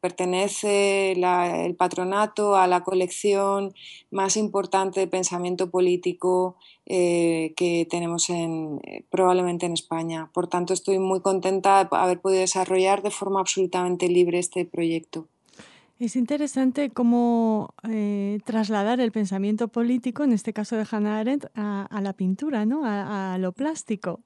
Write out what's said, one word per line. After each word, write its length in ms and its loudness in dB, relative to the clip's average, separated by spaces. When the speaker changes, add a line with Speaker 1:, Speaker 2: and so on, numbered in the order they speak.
Speaker 1:
pertenece 1120 0
la, 480 2
el 100 -2
patronato 800 0
a 120 8
la 180 2
colección 880 0
más 260 0
importante 640 0
de 60 2
pensamiento 640 -2
político, 880 0
eh, 720 0
que 320 0
tenemos 400 -4
en, 560 -4
eh, 240 -14
probablemente 560 2
en 80 -2
España. 600 -6
Por 140 -2
tanto, 260 -2
estoy 240 0
muy 240 0
contenta 600 4
de 140 0
haber 240 2
podido 220 2
desarrollar 600 2
de 80 -2
forma 300 -2
absolutamente 680 0
libre 280 4
este 280 -4
proyecto. 600 -4
Speaker 2:
Es 160 -4
interesante 760 0
cómo, 840 2
eh, 560 -2
trasladar 560 0
el 120 0
pensamiento 560 0
político, 560 -2
en 100 4
este 180 -2
caso 240 -4
de 140 -2
Hannah 300 -2
Arendt, 340 -2
a, 320 -4
a 160 -6
la 100 -4
pintura, 540 -2
¿no? 180 0
A, 480 -4
a 60 -4
lo 140 -2
plástico. 720 -6